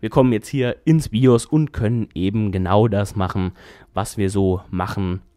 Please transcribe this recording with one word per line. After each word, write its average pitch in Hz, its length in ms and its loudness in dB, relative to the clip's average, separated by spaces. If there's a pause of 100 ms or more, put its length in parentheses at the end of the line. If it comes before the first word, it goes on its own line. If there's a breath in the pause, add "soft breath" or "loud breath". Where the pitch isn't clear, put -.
wir 110 80 -6
kommen 127 240 4
jetzt 104 160 -4
hier 123 340 -2
ins 160 240 2
bios 120 380 4
und 151 260 0
können 110 420 -2
eben 98 380 -2
genau 95 380 2
das 101 260 -2
machen, 92 380 -2 (400 loud breath)
was 98 240 -6
wir 98 120 0
so 95 400 0
machen 90 520 -4 (160)